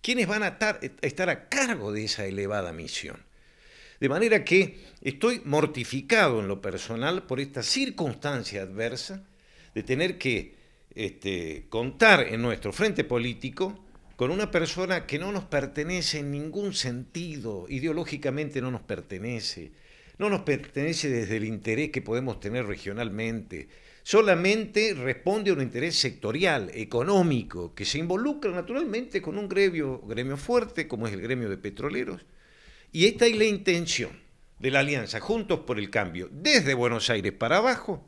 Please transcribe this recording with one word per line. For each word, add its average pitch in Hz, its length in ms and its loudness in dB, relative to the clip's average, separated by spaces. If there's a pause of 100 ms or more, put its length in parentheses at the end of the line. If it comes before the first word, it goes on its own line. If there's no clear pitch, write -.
¿Quiénes 240 260 2
van 208 160 0
a 180 140 -2
tar-, 214 220 0 (220)
estar 180 280 0
a - 200 -4
cargo 226 420 0
de 107 140 -2
esa 104 200 -2
elevada 98 480 -2
misión? 80 440 -8 (840)
De - 80 2
manera 208 380 4
que 185 340 4 (220)
estoy 214 420 0
mortificado 143 960 2
en 98 80 -2
lo 98 140 -2
personal 117 640 -4
por 131 180 -4
esta 135 220 -6
circunstancia 143 1000 -2
adversa 117 640 -6 (500)
de 110 80 -4
tener 160 340 0
que, 113 380 -2 (400)
este, 90 720 -6
contar 135 640 4
en 113 120 -2
nuestro 110 300 -2
frente 196 320 0
político 123 800 -4 (300)
con 127 160 0
una 208 200 -2
persona 175 540 0
que 143 140 -4
no 190 140 -6
nos 190 120 -4
pertenece 156 720 -2
en 143 120 -4
ningún 160 420 -4
sentido, 123 920 -6
ideológicamente 147 960 -4
no 127 100 -4
nos 117 120 -6
pertenece, 95 920 -8 (440)
no 208 120 0
nos 196 120 2
pertenece 151 680 -2
desde 113 280 0
el 104 60 0
interés 110 460 -2
que 127 120 -4
podemos 117 380 -2
tener 113 260 -4
regionalmente, 101 1000 -6 (360)
solamente 208 920 4
responde 180 580 0
a - 20 6
un 139 80 2
interés 123 340 -2
sectorial, 127 800 0
económico, 120 1000 2
que 101 100 -6
se 147 140 -2
involucra 214 520 0
naturalmente 220 680 -4
con 180 160 -6
un 202 100 -4
gremio, 175 520 2
gremio 123 360 -4
fuerte 226 520 0
como 113 200 -4
es 104 60 -4
el 95 80 -6
gremio 117 280 -2
de 95 80 -4
petroleros, 143 680 -6 (680)
y 165 140 4
esta 233 220 6
es 220 100 4
la 214 80 6
intención 170 640 0 (480)
de 131 140 0
la 139 80 6
Alianza 131 400 0
Juntos 208 400 0
por 120 200 -2
el 98 120 -4
Cambio, 90 400 -2
desde 175 420 4
Buenos 120 380 2
Aires 101 200 0
para 123 260 2
abajo 220 500 0